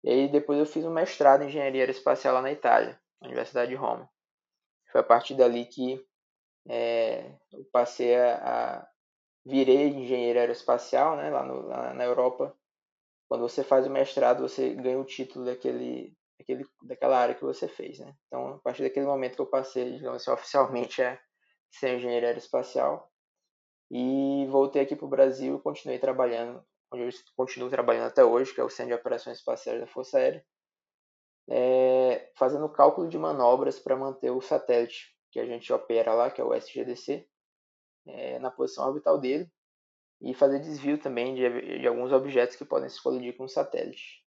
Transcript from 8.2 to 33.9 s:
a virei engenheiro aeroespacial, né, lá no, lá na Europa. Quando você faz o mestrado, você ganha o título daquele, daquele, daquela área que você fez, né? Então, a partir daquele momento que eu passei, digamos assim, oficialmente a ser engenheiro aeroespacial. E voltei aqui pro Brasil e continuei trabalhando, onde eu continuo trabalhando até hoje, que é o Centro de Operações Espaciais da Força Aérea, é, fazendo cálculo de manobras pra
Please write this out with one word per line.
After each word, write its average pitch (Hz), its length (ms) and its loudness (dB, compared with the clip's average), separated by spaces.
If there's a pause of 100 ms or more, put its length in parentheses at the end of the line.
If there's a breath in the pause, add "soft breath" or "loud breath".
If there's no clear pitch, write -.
a - 100 -18 (560)
virei 135 460 6
engenheiro 123 500 0
aeroespacial, 127 760 0
né, 147 140 -6
lá 135 140 -2
no, 131 240 -8
lá 127 260 -6
na 123 100 -4
Europa. 127 540 0 (680)
Quando 120 140 -2
você 120 200 -4
faz 135 240 4
o 135 40 -4
mestrado, 131 520 2
você 131 320 -4
ganha 127 240 -4
o 135 60 -6
título 131 400 -10
daquele, 123 680 -6 (280)
daquele, 131 260 -8 (160)
daquela 131 380 0
área 123 160 2
que - 80 -10
você 135 240 -6
fez, - 320 -14
né? 139 160 -20 (100)
Então, 131 280 -10
a 131 40 -20
partir 127 240 -6
daquele 135 240 -2
momento 131 300 -2
que 139 60 -4
eu 131 40 -2
passei, 131 460 -4
digamos 123 300 -10
assim, 135 100 -6
oficialmente 131 680 0
a 127 160 0 (540)
ser 127 260 -4
engenheiro 120 300 -2
aeroespacial. - 800 -2 (800)
E 139 600 -2
voltei 135 340 4
aqui 143 140 -2
pro 151 100 -12
Brasil 135 500 2
e 139 60 -10
continuei 143 380 -6
trabalhando, 123 600 -2 (320)
onde 123 120 -8
eu 123 60 -6 (260)
continuo 127 340 -6
trabalhando 120 380 0
até 131 160 6
hoje, 120 280 4
que - 80 -6
é 123 40 2
o 120 40 -4
Centro 123 200 -10
de 120 120 -2
Operações 120 380 -6
Espaciais 120 400 -6
da 120 80 -10
Força 131 320 -4
Aérea, 131 260 0 (1040)
é, 127 880 2
fazendo 147 320 0
cálculo 151 400 4
de 165 80 -8
manobras 139 640 2
pra - 160 -2